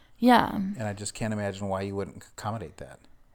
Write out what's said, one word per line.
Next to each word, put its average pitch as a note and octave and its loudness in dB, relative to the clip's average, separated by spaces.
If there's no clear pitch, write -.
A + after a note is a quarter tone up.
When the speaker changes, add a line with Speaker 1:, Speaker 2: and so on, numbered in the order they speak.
Speaker 1:
Yeah. A#3+ 6
Speaker 2:
And G3 -2
I G#2 -2
just G2+ -6
can't A2 -2
imagine G2+ -2
why F#2+ 0
you G2 -4
wouldn't F#2+ -6
accommodate G#2 -6
that. C2+ -14